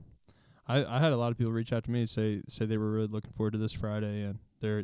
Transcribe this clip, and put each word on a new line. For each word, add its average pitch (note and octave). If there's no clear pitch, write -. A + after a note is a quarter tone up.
I, C3+
I A#2+
had D#3
a B2
lot A#2+
of A#2
people A2+
reach A#2
out A#2
to -
me, A#2+
say, G#2+
say -
they A2
were G#2+
really A2
looking G#2+
forward G#2+
to A2
this G#2+
Friday, G#2
and G2+
they're, G#2+